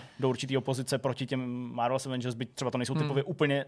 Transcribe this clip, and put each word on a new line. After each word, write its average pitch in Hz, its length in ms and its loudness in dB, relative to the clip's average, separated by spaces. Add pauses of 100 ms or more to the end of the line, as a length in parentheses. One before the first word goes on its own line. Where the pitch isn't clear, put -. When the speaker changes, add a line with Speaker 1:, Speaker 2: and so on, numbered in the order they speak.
Speaker 1:
se. - 160 -6
Speaker 2:
do 135 60 4
určitýho 131 320 2
pozice 131 380 0
proti 127 280 -2
těm 131 140 -2 (340)
Marvel's 123 320 2
Avengers, 127 280 -2
byť 120 200 -4
třeba 127 160 -2
to 127 80 0
nejsou 123 160 0
Speaker 3:
Hmm. 156 80 2
Speaker 2:
typově 139 200 2
úplně 139 460 2